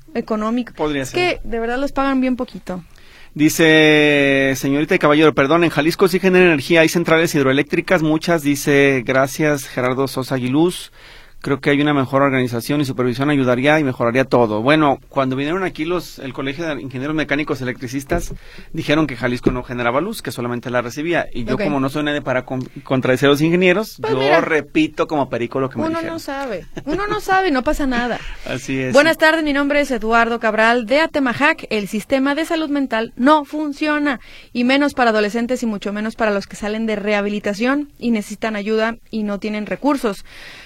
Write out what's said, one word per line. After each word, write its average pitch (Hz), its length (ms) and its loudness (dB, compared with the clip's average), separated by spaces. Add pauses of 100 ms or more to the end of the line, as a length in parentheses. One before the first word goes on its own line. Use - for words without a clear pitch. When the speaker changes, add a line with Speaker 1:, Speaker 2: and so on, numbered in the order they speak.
(140)
Speaker 1:
Económico. 226 600 -4
Speaker 2:
Podría 151 300 -2
Speaker 1:
Es 135 60 -8
Speaker 2:
ser. 349 320 -2
Speaker 1:
que - 80 -8
de 233 100 -4
verdad 233 200 -4
los 277 120 -2
pagan 269 300 0
bien 254 160 0
poquito. 180 440 -8 (680)
Speaker 2:
Dice, 147 1080 4
"Señorita 143 380 0
y 175 40 2
caballero, 151 340 6
perdón, 147 300 2
en 160 60 4
Jalisco 160 380 2
sí 180 120 0
genera 185 260 6
energía, 165 360 4
hay 160 80 6
centrales 165 440 2
hidroeléctricas, 151 720 2
muchas", 160 400 0
dice, 139 640 2
"Gracias, 139 600 0
Gerardo 127 400 -2
Sosa 131 280 -4
Aguiluz. 135 560 0 (500)
Creo 135 200 -2
que 151 80 0
hay 143 100 4
una 147 140 2
mejor 135 280 2
organización 131 600 0
y 139 40 0
supervisión 127 440 -2
ayudaría 135 500 2
y 151 60 0
mejoraría 127 400 0
todo". 113 360 2
Bueno, 143 460 2
cuando 131 300 -2
vinieron 160 260 -4
aquí 156 220 -6
los, 170 340 -6
el 131 140 -12
Colegio 143 340 -6
de 143 140 -6
Ingenieros 135 340 -6
Mecánicos 147 460 -2
Electricistas, 131 720 -6 (400)
dijeron 151 340 0
que 131 80 -8
Jalisco 123 340 -2
no 127 140 -4
generaba 123 380 -2
luz, 214 200 -8
que 131 120 -8
solamente 120 360 -6
la 123 120 0
recibía. 147 520 -4
Y 123 120 -4
yo, 127 100 -2
Speaker 1:
Ok. 208 80 -2
Speaker 2:
como 147 160 -2
no 135 80 0
soy 151 160 -4
nadie 147 180 -2
para 127 220 -2
con-, 131 240 -6 (160)
contradecir 131 440 2
a 139 40 6
los 143 100 2
ingenieros, 180 600 2
Speaker 1:
Pues - 100 -2
Speaker 2:
yo 131 80 0
Speaker 1:
mira, 147 220 4
Speaker 2:
repito 160 640 0
como 139 220 -2
perico 120 320 -2
lo 131 80 -2
que 120 80 -8
me 113 60 -2
Speaker 1:
uno 330 80 -2
Speaker 2:
dijeron. 330 240 -6
Speaker 1:
no 330 40 -8
sabe, 269 460 -8 (180)
uno 349 240 -4
no 427 140 -4
sabe, 381 300 2
no 254 120 0
pasa 302 240 0
nada. 240 320 -2 (140)
Speaker 2:
<laughs> - 120 -12
Así 131 320 -4
es. 131 140 -2
Speaker 1:
Buenas 311 260 4
tardes, 320 280 2
mi 294 80 0
nombre 285 260 0
es 277 120 0
Eduardo 226 500 0
Cabral, 220 460 2
de 269 120 2
Atemajac. 302 680 0
El 208 180 -2
sistema 269 480 -2
de 320 80 -2
salud 320 260 -2
mental 247 460 -2
no 294 300 4
funciona, 294 760 -2 (320)
y 240 140 -2
menos 277 280 2
para 240 180 2
adolescentes 226 520 0
y 233 40 -2
mucho 202 260 -4
menos 214 240 -6
para 220 140 0
los 196 160 -2
que - 100 -14
salen 214 280 -4
de 214 120 -2
rehabilitación 208 1000 -2
y 233 140 -2
necesitan 214 460 -4
ayuda 220 400 -2 (120)
y 220 140 -4
no 202 160 -4
tienen 214 280 -6
recursos. 240 580 -2 (400)